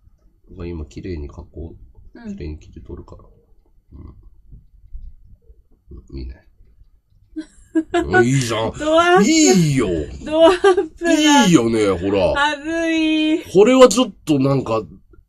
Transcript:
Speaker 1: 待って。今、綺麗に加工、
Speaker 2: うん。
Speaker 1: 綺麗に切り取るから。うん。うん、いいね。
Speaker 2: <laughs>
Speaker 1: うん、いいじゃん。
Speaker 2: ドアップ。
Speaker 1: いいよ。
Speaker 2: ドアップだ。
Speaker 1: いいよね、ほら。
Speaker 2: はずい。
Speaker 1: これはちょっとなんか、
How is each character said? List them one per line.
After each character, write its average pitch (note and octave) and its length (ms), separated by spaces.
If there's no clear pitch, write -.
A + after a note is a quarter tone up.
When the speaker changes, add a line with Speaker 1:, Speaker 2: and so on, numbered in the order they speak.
Speaker 1:
待 F2+ 140
っ - 20
て。 F2 40
今、 D#2+ 160
綺 - 180
麗 F2+ 140
に C#2+ 100
加 - 160
工、 - 320
Speaker 2:
う - 60
ん。 G#3+ 160
Speaker 1:
綺 - 80
麗 D#2+ 60
に D2+ 100
切 - 140
り - 100
取 - 140
る - 60
か - 140
ら。 - 60
う - 80
ん。 - 140
う - 240
ん、 C2+ 40
い C2 40
い B1+ 40
ね。 - 200
Speaker 2:
<laughs> D#4+ 200
Speaker 1:
う - 280
ん、 - 40
い - 40
い - 40
じ A3+ 200
ゃ A2 140
ん。 - 100
Speaker 2:
ド D#4+ 240
ア F4 140
ッ - 20
プ。 G#4 60
Speaker 1:
い D4+ 500
い - 20
よ。 A#2+ 120
Speaker 2:
ド D#4 220
ア F#4 60
ッ F4+ 440
プ F4 100
だ。 D4+ 420
Speaker 1:
い - 20
い E3+ 40
よ A#2 180
ね、 G#2+ 180
ほ F#2+ 220
ら。 G2 160
Speaker 2:
は D4 340
ず E4 300
い。 D#4 600
Speaker 1:
こ G3 140
れ B3 80
は B3+ 140
ち B3 140
ょ A#3 80
っ - 40
と D3+ 120
な C#3 160
ん C3 100
か、 A2 200